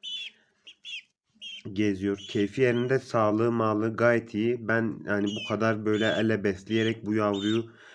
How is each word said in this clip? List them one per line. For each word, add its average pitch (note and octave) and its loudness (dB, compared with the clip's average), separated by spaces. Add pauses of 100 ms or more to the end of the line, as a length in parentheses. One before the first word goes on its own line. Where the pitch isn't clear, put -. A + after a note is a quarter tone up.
(1700)
Geziyor. G2+ 0
Keyfi G2+ -2
yerinde, B2 2
sağlığı A2+ 2
mağlığı A2 0
gayet A#2 2
iyi. A2+ -2
Ben A2+ 0
yani G2+ 0
bu G#2 -6
kadar A2 0
böyle G#2+ 2
elle A2 2
besleyerek A2 0
bu G#2+ 0
yavruyu G#2+ 0 (240)